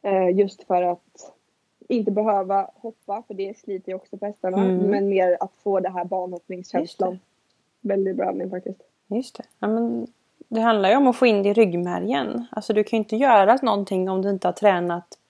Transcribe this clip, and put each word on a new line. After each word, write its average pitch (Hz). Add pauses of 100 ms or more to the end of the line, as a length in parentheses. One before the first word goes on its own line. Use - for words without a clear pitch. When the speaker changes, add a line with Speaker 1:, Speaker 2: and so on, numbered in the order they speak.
Speaker 1:
Mm. 190
Speaker 2:
Eh, 185
just 196
för 180
att - (560)
inte 220
behöva 196
hoppa, 226
för 208
det 196
sliter 190
ju 185
också -
på 202
hästarna. 196
Speaker 1:
Mm. 185
Speaker 2:
Men 196
mer 185
att 185 (100)
få 196
det 190
här 180
banhoppningskänslan. 185
Speaker 1:
Just 185 (600)
det. 220
Speaker 2:
Väldigt 196
bra 196
övning 196
faktiskt. 190 (260)
Speaker 1:
Just 240
det. - (140)
Ja, 208
men 233 (420)
det 226
handlar 214
ju 240
om 277
att 247
få 254
in 208
det 202
i 208
ryggmärgen. 202
Alltså, -
du 208
kan 226
ju -
inte 214
göra 233
någonting 196
om 190
du 202
inte 190
har 180
tränat 175 (120)